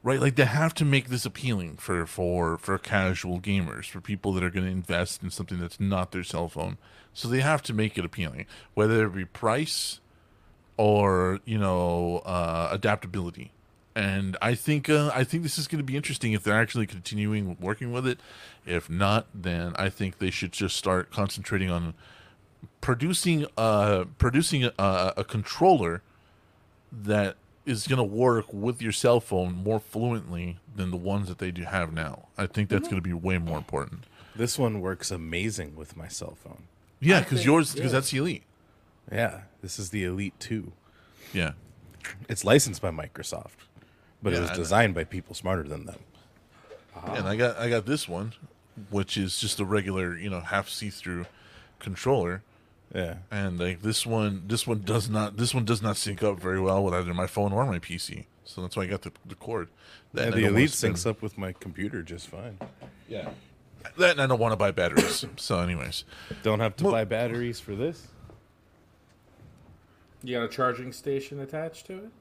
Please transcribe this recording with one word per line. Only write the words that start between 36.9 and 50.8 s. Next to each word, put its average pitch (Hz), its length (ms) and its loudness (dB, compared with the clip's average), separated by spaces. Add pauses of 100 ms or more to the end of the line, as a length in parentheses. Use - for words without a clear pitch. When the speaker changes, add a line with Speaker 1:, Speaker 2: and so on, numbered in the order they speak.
Speaker 1:
Yeah, 170 200 8
Speaker 2:
I - 60 8
Speaker 1:
'cause - 80 -6
Speaker 2:
think, 117 120 2
Speaker 1:
yours, 151 300 6
'cause 143 100 -2
Speaker 2:
yeah. 131 60 0
Speaker 1:
that's 135 220 2
the 131 60 -2
Elite. 151 260 -4 (640)
Speaker 3:
Yeah, 107 300 -2 (200)
this - 180 -10
is 95 120 -8
the 101 140 -2
Elite 92 360 -4
two. 110 320 -8 (640)
Speaker 1:
Yeah. 82 180 0 (760)
Speaker 3:
It's 113 160 -6
licensed 113 360 6
by 90 120 0
Microsoft, - 760 -12 (560)
but 98 100 0
Speaker 1:
Yeah, 85 60 2
Speaker 3:
it - 40 2
was 82 80 -2
Speaker 1:
I - 20 -4
know. 92 80 -4
Speaker 3:
designed 98 340 4
by 82 80 -2
people - 320 -8
smarter 92 300 -2
than 76 220 -10
them. - 120 -14 (960)
Speaker 2:
Uh-huh. 85 180 -12
Speaker 1:
Yeah, 117 60 -4
and 95 100 -2
I 104 60 2
got, 120 240 2
I 117 100 -2
got 113 180 2
this 147 220 -2
one, 98 260 -6 (540)
which 101 280 -2
is 95 240 -2
just 107 180 -2
a 104 60 0
regular, 95 520 0
you 98 140 -8
know, 92 120 -4
half 98 260 -2
see-through 90 580 -8 (540)